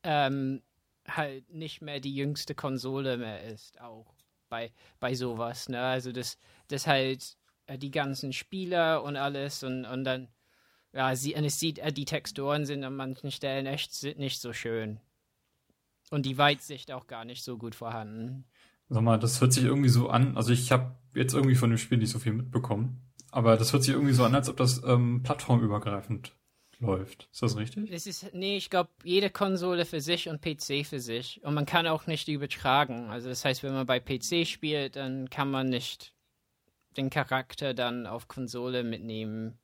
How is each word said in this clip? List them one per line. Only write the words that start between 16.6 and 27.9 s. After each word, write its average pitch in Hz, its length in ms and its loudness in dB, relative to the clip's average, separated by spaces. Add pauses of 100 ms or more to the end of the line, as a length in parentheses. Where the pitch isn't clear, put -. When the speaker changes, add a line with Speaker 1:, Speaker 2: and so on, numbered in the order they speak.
Speaker 1:
auch 127 160 -10
gar 113 180 -12
nicht 123 180 -12
so 123 140 -8
gut 117 180 -8
vorhanden. 113 680 -8 (460)
Speaker 2:
Sag 110 120 2
mal, 113 160 8
das 117 240 2
hört 127 120 8
sich 127 100 4
irgendwie 131 260 6
so 120 200 6
an, 127 280 6
also - 140 4
ich 123 200 4
hab - 280 2 (160)
jetzt 127 180 2
irgendwie 135 220 6
von 123 160 4
dem 110 80 2
Spiel - 180 2
nicht 107 140 2
so - 80 -4
viel 107 140 0
mitbekommen, 123 680 -2 (300)
aber 113 260 8
das 117 160 4
hört 131 100 6
sich 131 100 4
irgendwie 139 200 4
so 123 100 8
an, 117 120 6
als 139 140 4
ob - 80 -6
das, 127 260 4
ähm, 123 400 4
plattformübergreifend 104 1120 0 (440)
läuft. 98 520 -2
Ist - 100 -8
das 120 160 2
richtig? 202 320 -4
Speaker 1:
Es 170 160 -8